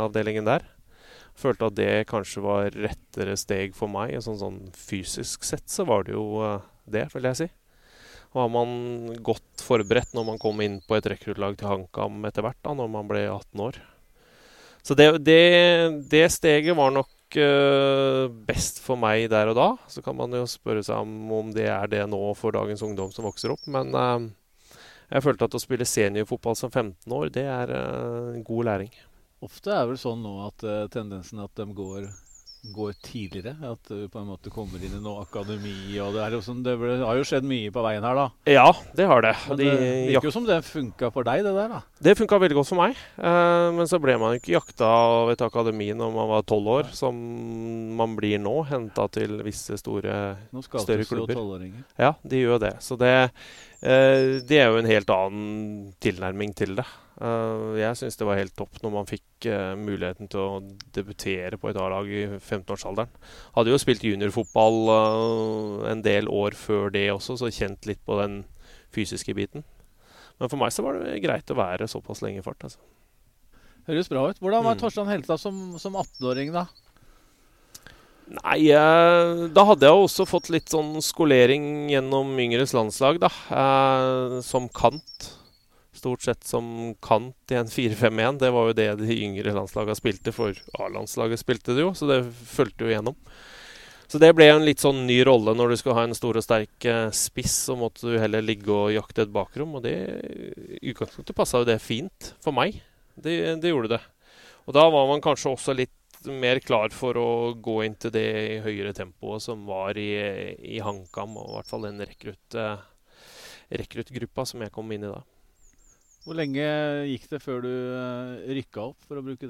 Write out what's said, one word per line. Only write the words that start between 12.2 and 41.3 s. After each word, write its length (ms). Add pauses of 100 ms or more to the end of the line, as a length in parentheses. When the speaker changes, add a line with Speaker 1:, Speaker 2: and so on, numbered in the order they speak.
Speaker 1:
etter 160
hvert 200
da, 120
når 160
man 180
ble 220
atten 300
år. 140 (1120)
Så 100
det, 300
det, 840
det 200
steget 460
var 160
nok, 160 (260)
eh, 920 (180)
best 340
for 160
meg 340
der 180
og 80
da. 120 (200)
Så 160
kan 120
man 140
jo 160
spørre 380
seg 180
om, 300
om 200
det 140
er 220
det 180
nå 140 (160)
for 160
dagens 300
ungdom 280
som 140
vokser 260
opp, 160
men, 280
eh, 340 (840)
jeg 120
følte 260
at 80
å 60
spille 260
seniorfotball 680
som 140
femten 420
år, 200
det 160
er, 220
eh, 680
en 80
god 220
læring. 260 (500)
Speaker 2:
Ofte 300
er 140
vel 100
sånn 260
nå 240
at, 180
eh, 240
tendensen 540
at 120
de 120
går, 400 (640)
går 220 (100)
tidligere, 480 (200)
at 180
du 180
på 80
en 140
måte 180
kommer 320
inn 160
i 60
noe 240
akademi, 720
og 140
det 100
er 60
jo 100
sånn, 240
det 160
ble, 140 (100)
har 140
jo 100
skjedd 160
mye 260
på 140
veien 180
her 140
da. 140 (160)
Speaker 1:
Ja, 260 (240)
det 100
har 140
det. 140 (160)
Speaker 2:
Men 80
Speaker 1:
De 60
Speaker 2:
det 120 (320)
virker 140
jo 80
Speaker 1:
jak- 20
Speaker 2:
som 140
det 180
funka 480
for 120
deg, 200